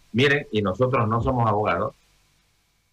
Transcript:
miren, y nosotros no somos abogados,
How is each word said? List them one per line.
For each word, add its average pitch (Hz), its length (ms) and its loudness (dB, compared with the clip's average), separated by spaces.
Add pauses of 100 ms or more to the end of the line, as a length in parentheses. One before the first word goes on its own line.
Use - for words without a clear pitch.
(120)
miren, 139 400 2
y 107 100 -2
nosotros 120 460 0
no 113 140 0
somos 123 260 0
abogados, 101 460 -2 (1000)